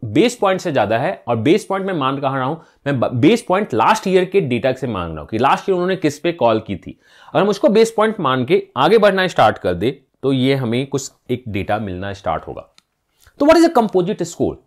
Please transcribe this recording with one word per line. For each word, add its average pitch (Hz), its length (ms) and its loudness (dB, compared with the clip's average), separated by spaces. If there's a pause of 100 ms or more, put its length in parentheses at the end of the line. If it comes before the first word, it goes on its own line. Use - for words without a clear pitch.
बेस 139 300 2
पॉइंट 190 260 0
से 175 100 -6
ज्यादा 110 260 2
है, 165 300 -4
और 120 80 0
बेस 151 300 2
पॉइंट 190 200 -6
मैं 196 80 -4
मान 139 260 -2
कहाँ 135 180 -2
रहा 131 100 -2
हूं, 156 80 -4 (320)
मैं 143 120 -2
ब-, - 140 0
बेस 156 280 4
पॉइंट 196 320 -2
लास्ट 160 340 2
ईयर 185 180 2
के 190 160 0
डेटा 127 300 0
से 127 160 -6
मांग 90 240 -4
रहा 78 80 -10
हूं 71 80 -14
कि 110 100 -4
लास्ट 147 320 0
ईयर 190 60 2
उन्होंने 180 200 -2
किस 151 240 -2
पे 170 120 -2
कॉल 117 280 2
की 104 160 -8
थी, - 240 -16 (340)
अगर 147 80 2
हम 196 80 2
उसको 214 200 2
बेस 220 280 4
पॉइंट 214 220 0
मान 131 260 0
के 190 180 0 (140)
आगे 165 200 4
बढ़ना 190 300 2
स्टार्ट 113 300 2
कर 92 160 -2
दे 95 180 -2 (320)
तो 139 100 0
ये 135 220 2
हमें 127 320 -2
कुछ 139 240 -6 (180)
एक 123 180 -4
डेटा 101 320 -4
मिलना 98 340 -8
स्टार्ट 80 340 -6
होगा। - 200 -14 (720)
तो 285 60 0
what 330 140 6
is 330 100 6
a 339 40 -10
composite 196 520 0
score? 98 300 -4 (100)